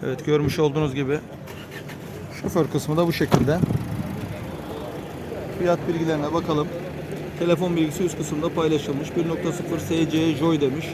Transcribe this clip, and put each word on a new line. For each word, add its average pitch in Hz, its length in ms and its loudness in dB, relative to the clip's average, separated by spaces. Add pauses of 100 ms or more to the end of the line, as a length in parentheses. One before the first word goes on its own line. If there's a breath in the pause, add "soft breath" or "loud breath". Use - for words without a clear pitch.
Evet, 131 200 -4
görmüş 147 320 4
olduğunuz 151 360 2
gibi 139 240 0 (1200)
şoför 160 240 2
kısmı 147 300 0
da 170 100 4
bu 170 60 2
şekilde. 143 460 2 (2000)
Fiyat 175 200 4 (100)
bilgilerine 160 460 0
bakalım. 160 340 2 (720)
Telefon 170 380 4
bilgisi 160 280 2
üst 170 140 0
kısımda 156 300 -2
paylaşılmış. 156 680 0
Bir 165 120 2
nokta 165 240 0
sıfır 165 260 -2
S 160 320 2
C 160 260 4
Joy 156 240 4
demiş. 143 340 2